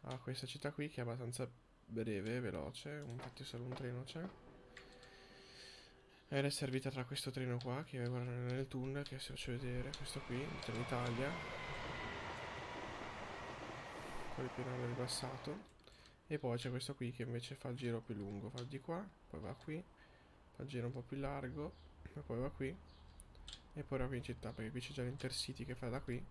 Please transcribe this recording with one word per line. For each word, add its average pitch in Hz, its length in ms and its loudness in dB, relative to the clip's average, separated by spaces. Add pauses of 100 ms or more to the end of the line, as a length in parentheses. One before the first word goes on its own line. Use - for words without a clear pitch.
a 127 120 0
questa 127 280 -2
città 147 240 0
qui 147 180 0
che 151 120 -2
è - 20 4
abbastanza 120 460 0 (380)
breve, 110 540 4
veloce, 143 680 0
infatti 127 380 -4
solo 120 200 -4
un 123 100 0
treno 123 300 0
c'è. 160 220 -2 (2000)
Era 139 220 8
servita 131 400 4
tra 123 140 0
questo 135 260 0
treno 123 280 2
qua, 127 260 0
che 135 160 -2
ora 123 240 4
non 123 240 0
è 123 40 4
nel 131 140 4
tunnel, 135 400 0
che 131 120 -4
se - 160 -4
faccio - 180 0
vedere, 123 440 2
questo - 240 -2
qui, - 160 0
il 147 240 0
Trenitalia. 120 720 4 (3000)
Con 131 100 2
il 123 60 2
pianale 127 360 2
ribassato. 127 840 2 (540)
E 151 120 2
poi 120 200 6
c'è 123 120 2
questo 131 240 2
qui 120 180 2
che 120 100 0
invece 120 320 0
fa - 140 -4
il 123 80 2
giro 117 240 4
più 113 140 -2
lungo, 101 360 0
fa 123 140 -2
di 135 160 -2
qua, 180 260 0 (220)
poi - 120 -4
va 98 140 -2
qui, 160 300 -2 (720)
fa - 60 -4
il 131 60 -2
giro 123 180 2
un 123 60 2
po' 135 100 -2
più 139 160 -2
largo, 139 540 0 (420)
e 151 60 -2
poi 117 200 2
va 135 100 4
qui, 139 260 2 (1000)
e 147 80 -2
poi 135 160 2
va 127 80 6
qui 131 100 2
in 123 80 0
città, 117 260 -2
perché 113 200 0
qui 123 100 0
c'è 123 120 -4
già 139 100 0
l'Intercity 127 600 0
che 123 100 0
fa 127 140 0
da 123 120 2
qui 123 300 0